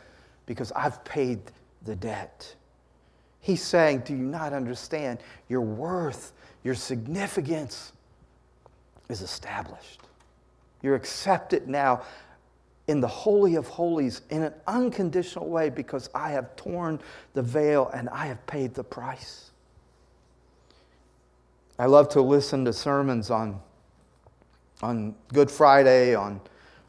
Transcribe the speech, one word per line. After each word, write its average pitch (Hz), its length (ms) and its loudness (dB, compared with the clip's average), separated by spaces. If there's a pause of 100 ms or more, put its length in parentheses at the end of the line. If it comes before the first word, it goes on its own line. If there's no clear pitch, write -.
(460)
because 120 260 -10
I've - 320 -6
paid 127 360 -4 (440)
the 107 120 -8
debt. 104 600 -12 (840)
He's 185 200 -2
saying, 151 440 2
"Do 147 100 -6
you 127 80 -4
not 147 300 -6
understand? 127 680 -6 (300)
Your 127 120 -2
worth, 139 680 -6 (320)
your 127 100 -2
significance 147 1160 -6 (1160)
is 117 120 -10
established. - 800 -12 (800)
You're 135 140 2
accepted - 720 -2
now 131 340 2 (840)
in 147 140 2
the 123 60 2
Holy 202 480 4
of 151 120 -2
Holies 165 640 -2
in 156 140 -2
an 151 100 -4 (140)
unconditional 180 840 -2
way 160 200 0
because 135 460 -8
I 151 160 -6
have 131 240 -6
torn 170 460 -6 (320)
the 139 80 -2
veil 143 520 2
and 123 140 -8
I 120 200 -8
have 131 200 -12
paid 131 260 -6
the 123 120 -10
price." - 680 -14 (2250)
I 123 60 0
love 143 240 8
to 143 120 4
listen 139 440 2
to 117 80 0
sermons 135 560 -2
on, 110 320 -4 (1200)
on 110 320 -6 (180)
Good 139 200 6
Friday, 131 640 8
on, 101 260 -4 (480)